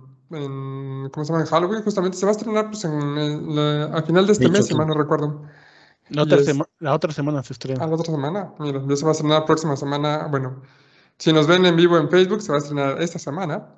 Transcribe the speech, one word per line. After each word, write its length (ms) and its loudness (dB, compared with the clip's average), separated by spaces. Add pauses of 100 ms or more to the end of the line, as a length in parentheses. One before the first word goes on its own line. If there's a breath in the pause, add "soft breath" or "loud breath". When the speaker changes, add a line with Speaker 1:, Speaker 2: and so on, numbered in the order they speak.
(300)
Speaker 1:
en, 800 -8
¿cómo 140 -8
se 80 -4
llama? 120 0
En 60 -6
Halloween, 320 0
justamente. 360 -2
Se 80 -2
va 60 4
a 40 0
estrenar, 340 -2
pues, 140 -10
en, 80 -2 (260)
en 380 -4
la, 280 2 (120)
a 60 0
final 240 4
de 60 4
este 120 4
Speaker 2:
De 60 6
Speaker 1:
mes, 100 4
Speaker 2:
hecho, 80 0
Speaker 1:
si 60 0
mal 120 2
Speaker 2:
sí. 80 -2
Speaker 1:
no 60 0
recuerdo. 420 -2 (680 loud breath)
Speaker 3:
La 120 0
Speaker 1:
Y 20 4
Speaker 3:
otra 140 4
Speaker 1:
es 80 4
Speaker 3:
sema-, 220 0 (120)
la 140 0
otra 180 -2
semana 300 -4
se 120 -14
estrena. 280 -6
Speaker 1:
Ah, 40 -2
la 80 -2
otra 180 -4
semana. 460 -4
Mira, 280 -4
ya 100 0
se 80 -4
va 60 4
a 20 2
estrenar 280 2
la 60 -2
próxima 300 2
semana. 540 -2
Bueno, 320 -6 (560 soft breath)
si 140 2
nos 140 6
ven 200 6
en 100 6
vivo 200 6
en 140 2
Facebook, 320 4
se 100 -4
va 60 2
a 20 2
estrenar 400 -2
esta 180 -4
semana, 600 -8